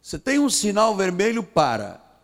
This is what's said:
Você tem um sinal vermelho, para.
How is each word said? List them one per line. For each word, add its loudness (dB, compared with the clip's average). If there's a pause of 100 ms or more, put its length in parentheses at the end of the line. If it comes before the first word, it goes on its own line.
Você -12
tem 0
um 2
sinal 2
vermelho, 0
para. -2 (200)